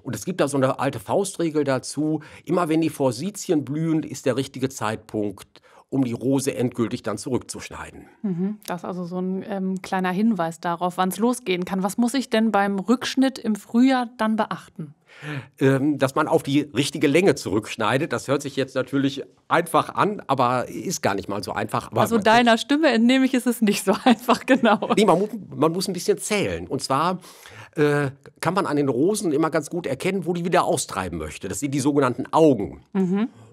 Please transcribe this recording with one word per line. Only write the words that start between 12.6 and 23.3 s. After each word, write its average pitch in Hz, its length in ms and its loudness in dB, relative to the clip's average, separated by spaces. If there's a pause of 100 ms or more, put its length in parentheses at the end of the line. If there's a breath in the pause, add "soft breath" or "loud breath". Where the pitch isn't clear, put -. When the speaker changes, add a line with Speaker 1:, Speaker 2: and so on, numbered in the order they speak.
Speaker 2:
Rückschnitt 262 600 0
im 214 160 -2
Frühjahr 247 640 2
dann 220 180 0
beachten? 165 580 -6 (680 loud breath)
Speaker 1:
Ähm, 135 380 4
dass 131 180 0
man 156 120 0
auf 160 160 2
die 139 160 2 (160)
richtige 147 320 0
Länge 160 280 4
zurückschneidet. 113 760 -2
Das 113 160 -6
hört 139 140 0
sich 143 160 -8
jetzt 131 180 -4
natürlich 135 480 -2 (240)
einfach 156 480 0
an, 185 320 0
aber 127 400 0
ist - 340 -8
gar 101 140 0
nicht 95 140 -6
mal 101 120 -4
so - 120 -8
einfach. 107 380 -4
Aber 123 100 0
Speaker 2:
Also 220 140 2
Speaker 1:
man 214 100 0
Speaker 2:
deiner 226 320 6
Stimme 294 320 2
entnehme 247 360 4
ich, 262 80 0